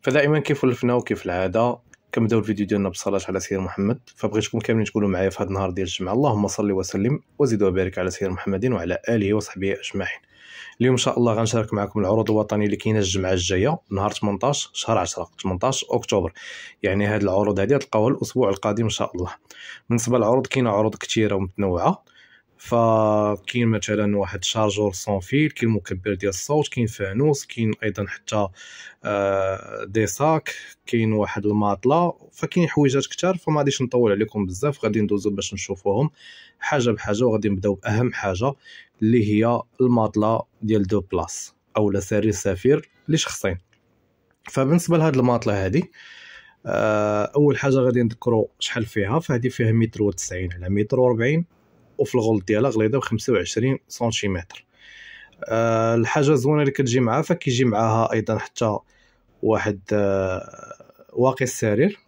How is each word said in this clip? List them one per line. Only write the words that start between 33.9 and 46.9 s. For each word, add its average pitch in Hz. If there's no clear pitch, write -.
عليكم 104
بزاف، 104
غادي 107
ندوزو 104
باش 98
نشوفوهم 101
حاجة 120
بحاجة، 107
وغادي 110
نبداو 101
بأهم 113
حاجة 101
اللي 107
هي 113
الماطلة 110
ديال 107
دو 101
بلاص -
أو 107
لا 98
سرير 104
سفير 104
لشخصين. 98
فبالنسبة 165
لهاد 156
الماطلة 117
هادي، 117
آه، 104